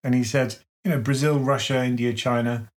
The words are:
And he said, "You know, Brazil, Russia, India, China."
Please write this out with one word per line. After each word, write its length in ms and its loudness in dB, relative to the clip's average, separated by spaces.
And 100 2
he 80 2
said, 320 -2
"You 60 0
know, 100 2
Brazil, 360 0
Russia, 460 0
India, 300 0
China." 560 -2